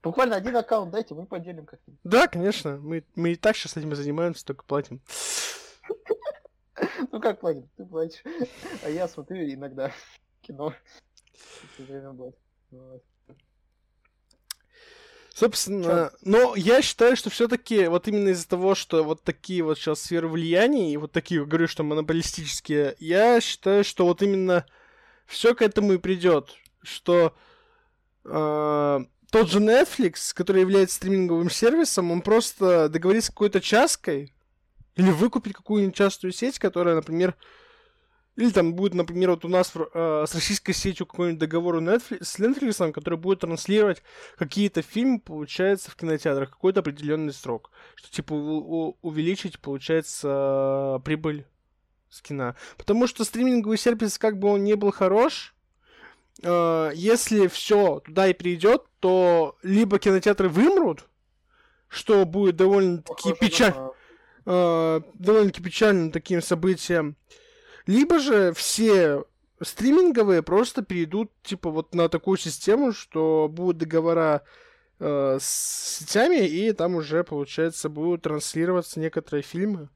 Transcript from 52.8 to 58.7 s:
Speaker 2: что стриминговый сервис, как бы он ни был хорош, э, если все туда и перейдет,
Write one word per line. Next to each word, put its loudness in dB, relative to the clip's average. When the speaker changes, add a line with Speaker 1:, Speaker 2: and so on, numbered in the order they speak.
Speaker 2:
что -4
стриминговый 0
сервис, -2
как -2
бы 0
он 2
ни 2
был 0
хорош, 0
э, 2
если 2
все 2
туда 0
и 2
перейдет, 0